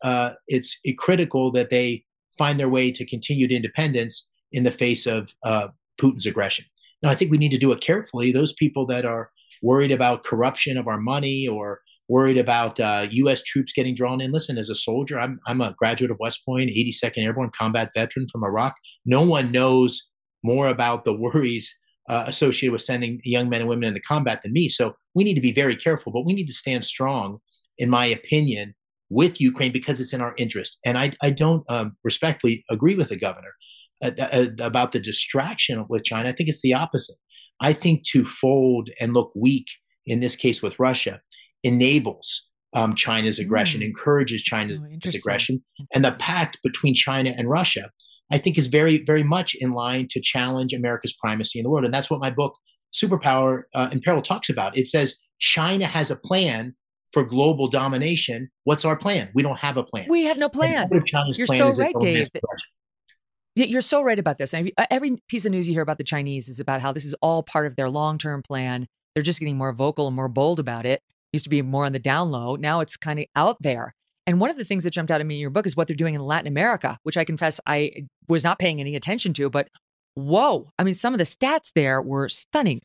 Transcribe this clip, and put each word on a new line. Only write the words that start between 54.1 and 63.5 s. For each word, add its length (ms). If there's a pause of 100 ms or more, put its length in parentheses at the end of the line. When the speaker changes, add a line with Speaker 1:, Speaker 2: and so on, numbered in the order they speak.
Speaker 1:
talks 280
about. 280
It 80
says, 300 (240)
"China 460
has 260
a 40
plan 600 (360)
for 120
global 440
domination. 800 (160)
What's 200
our 120
plan? 360
We 80
don't 180
have 180
a 60
plan." 240
Speaker 2:
We 180
have 120
no 80
Speaker 1:
And 80
Speaker 2:
plan. 340
Speaker 1:
part 140
of 60
China's 320
Speaker 2:
You're 80
Speaker 1:
plan 100
Speaker 2:
so 100
Speaker 1:
is 120
its 80
Speaker 2:
right, 80
Speaker 1:
own 60
Speaker 2:
Dave. 180
Speaker 1:
massive 280
Russia. 200 (880)